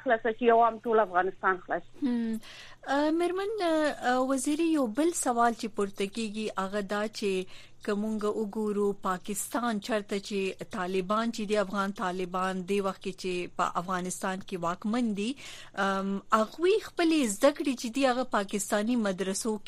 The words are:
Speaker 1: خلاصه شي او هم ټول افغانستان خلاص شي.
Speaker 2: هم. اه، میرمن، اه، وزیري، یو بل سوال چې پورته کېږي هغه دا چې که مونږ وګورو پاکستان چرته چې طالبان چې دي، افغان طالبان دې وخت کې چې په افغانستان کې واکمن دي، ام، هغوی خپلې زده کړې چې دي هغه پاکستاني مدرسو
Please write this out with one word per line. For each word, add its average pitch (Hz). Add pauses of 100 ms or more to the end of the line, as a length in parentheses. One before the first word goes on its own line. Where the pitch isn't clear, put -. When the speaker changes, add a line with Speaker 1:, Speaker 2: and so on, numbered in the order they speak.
Speaker 1:
خلاصه 226
شي 233
او 233
هم 226
ټول 220
افغانستان 190
خلاص -
شي. -
Speaker 2:
هم. 226 (480)
اه، 285
میرمن، 370
اه، 302
وزیري، 285
یو 285
بل 285
سوال 233
چې 226
پورته 202
کېږي 214 (120)
هغه 190
دا 208
چې 190 (380)
که 214
مونږ 214
وګورو 208 (100)
پاکستان 202
چرته 208
چې 196
طالبان 190
چې 226
دي، 208
افغان 196
طالبان 185
دې 196
وخت 190
کې 190
چې 180
په 175 (100)
افغانستان 185
کې 190
واکمن 208
دي، 208 (400)
ام، 196 (140)
هغوی 311
خپلې 320
زده 220
کړې 294
چې 240
دي 269
هغه 254
پاکستاني 214
مدرسو 196